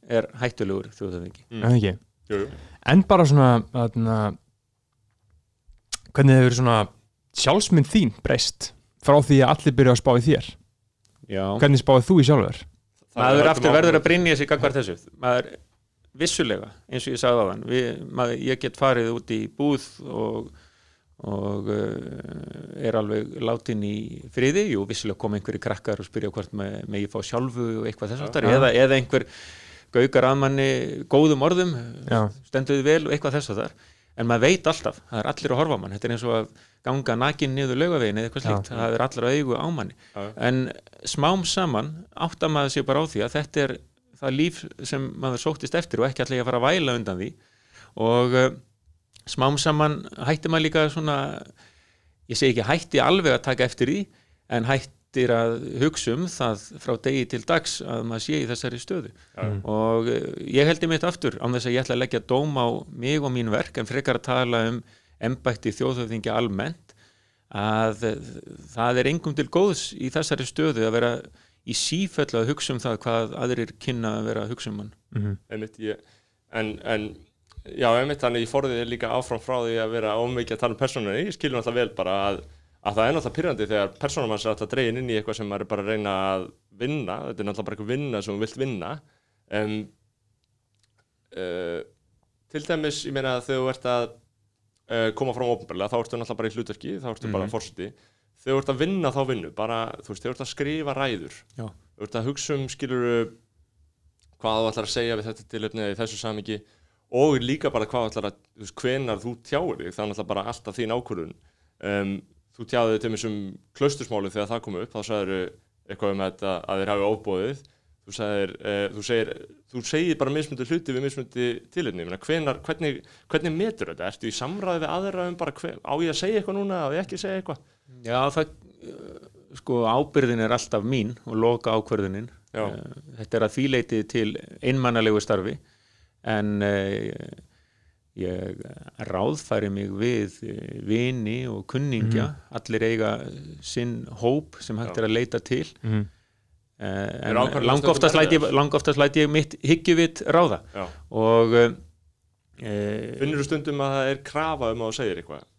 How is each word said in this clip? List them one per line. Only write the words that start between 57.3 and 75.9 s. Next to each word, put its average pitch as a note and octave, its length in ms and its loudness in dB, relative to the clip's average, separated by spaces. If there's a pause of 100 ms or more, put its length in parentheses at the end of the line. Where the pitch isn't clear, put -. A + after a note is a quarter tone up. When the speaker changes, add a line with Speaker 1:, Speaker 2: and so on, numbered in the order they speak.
Speaker 1:
dags - 380 -2
að A#2 240 -6
maður A2+ 160 -6
sé D3+ 220 -2
í B2 40 -4
þessari A#2+ 340 -6
stöðu. F3+ 300 -8 (260)
Speaker 2:
Já. F#2+ 80 -6
Speaker 3:
Mm. G#2 200 -4
Speaker 1:
Og, A2+ 440 2
eh, A#2 120 0 (260)
ég C#3 200 4
held D#3 140 2
einmitt E3 240 0
aftur, E3 360 -2
án B2 120 -2
þess B2 140 -2
að B2 80 0
ég B2+ 100 2
ætla B2 120 -2
að B2 80 0
leggja A#2+ 220 -2
dóm C#3+ 300 0
á A#2+ 100 2 (260)
mig C#3 300 -2
og C3+ 100 -2
mín A#2+ 180 -2
verk, - 280 -2
en A2+ 80 -4
frekar B2+ 300 0
að A#2 60 -4
tala A#2+ 460 2
um A#2 140 -4 (380)
embætti A#2 520 -2
þjóðhöfðingja A#2 640 -2
almennt, A#2+ 560 -4 (580)
að, A2 540 0
eh, A2 120 -2 (580)
það A#2+ 240 2
er B2+ 100 4
engum D#3 260 -2
til C3 140 0
góðs F#3+ 500 2
í B2+ 120 -4
þessari D3 360 -2
stöðu C#3 400 0
að A2 60 2
vera A#2 300 0 (440)
í C#3+ 80 -6
sífellu D#3 680 -2
að A2+ 60 0
hugsa C#3+ 260 -4
um A#2+ 40 -4
það A2+ 200 -4
hvað A2+ 400 -2
aðrir B2 420 -2
kynna A2+ 400 -4
að A2 60 -4
vera A2 180 -4
að G#2+ 60 -8
hugsa - 200 -10
um G#2 60 -8
mann. G#2 160 -12 (220)
Speaker 3:
Mhm. G#2 240 -2 (120)
Speaker 2:
Einmitt, G#2+ 300 -10
ég, G#2+ 160 -4 (560)